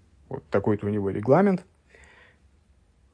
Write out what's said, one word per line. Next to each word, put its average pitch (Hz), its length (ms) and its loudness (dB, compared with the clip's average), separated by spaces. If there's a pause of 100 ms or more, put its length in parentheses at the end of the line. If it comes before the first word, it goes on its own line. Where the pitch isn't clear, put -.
(280)
Вот - 220 -12
такой-то 104 360 0
у - 20 -4
него 101 220 -2
регламент. 147 540 2 (1500)